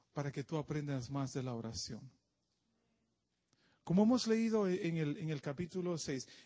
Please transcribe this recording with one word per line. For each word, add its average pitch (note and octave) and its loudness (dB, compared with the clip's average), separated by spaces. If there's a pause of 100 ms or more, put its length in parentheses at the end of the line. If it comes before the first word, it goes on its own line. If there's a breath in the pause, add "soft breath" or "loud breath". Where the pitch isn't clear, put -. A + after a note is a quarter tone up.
(120)
para C#3+ -2
que C#3+ -6
tú E3 -4
aprendas C#3+ -2
más C#3 -2
de C3+ -2
la B2+ -4
oración. A2+ -8 (1700 soft breath)
Como F#3 6
hemos A#3 6
leído A3 4
en F3+ 2
el, D3+ 0
en D#3+ -4
el D3 -2
capítulo F3 -2
seis, C3+ -4 (200 loud breath)